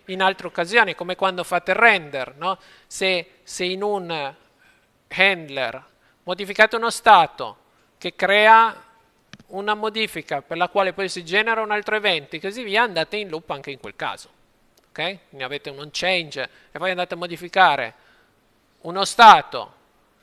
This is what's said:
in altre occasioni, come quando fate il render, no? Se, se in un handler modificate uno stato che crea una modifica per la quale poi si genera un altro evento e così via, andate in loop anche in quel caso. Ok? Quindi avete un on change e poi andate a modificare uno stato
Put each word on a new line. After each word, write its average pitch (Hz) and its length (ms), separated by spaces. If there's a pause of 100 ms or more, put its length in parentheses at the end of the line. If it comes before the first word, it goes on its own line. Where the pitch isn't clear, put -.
in 185 140
altre 190 280
occasioni, 180 460
come 180 220
quando 185 260
fate 175 280
il 185 80
render, 147 580
no? 180 220 (280)
Se, 185 580
se - 200
in 185 180
un 170 520 (720)
handler 143 760 (400)
modificate 196 520
uno 226 140
stato 160 680 (400)
che - 180
crea 214 760 (560)
una 208 280
modifica 214 680
per - 160
la 175 100
quale 190 240
poi 190 160
si 175 160
genera 220 380
un 214 80
altro 208 260
evento 180 400
e 156 40
così 208 220
via, 214 200
andate 185 340
in 208 120
loop 165 220
anche 143 200
in 131 100
quel 104 160
caso. 104 320 (600)
Ok? 175 280 (100)
Quindi 139 140
avete 143 280
un 135 80
on 151 120
change 165 520 (280)
e - 80
poi 180 120
andate 180 240
a - 20
modificare 170 800 (880)
uno 180 240
stato 165 680 (480)